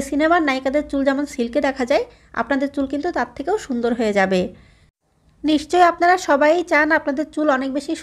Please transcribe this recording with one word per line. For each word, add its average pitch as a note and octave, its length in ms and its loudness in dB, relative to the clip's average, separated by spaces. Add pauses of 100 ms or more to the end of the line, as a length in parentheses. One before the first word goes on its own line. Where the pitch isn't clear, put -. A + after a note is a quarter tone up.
সিনেমার D#4+ 380 2
নায়িকাদের C4+ 400 -2
চুল C#4 200 -2
যেমন C#4 260 0
সিল্কি A#3+ 340 -2
দেখা C4+ 240 -4
যায়, F#4 120 2 (380)
আপনাদের C#4 340 -2
চুল C#4 180 -4
কিন্তু D4 140 -4 (100)
তার B3 200 -4
থেকেও F4 180 -4 (100)
সুন্দর A#3+ 340 -2
হয়ে G#3+ 180 0
যাবে। F#3+ 240 2 (1000)
নিশ্চয়ই D#4 480 2
আপনারা F4 240 4 (120)
সবাই D4+ 260 4 (180)
চান D4+ 160 4 (120)
আপনাদের D4 340 -4
চুল D4+ 140 0 (100)
অনেক C4+ 200 -4
বেশি D4+ 260 -4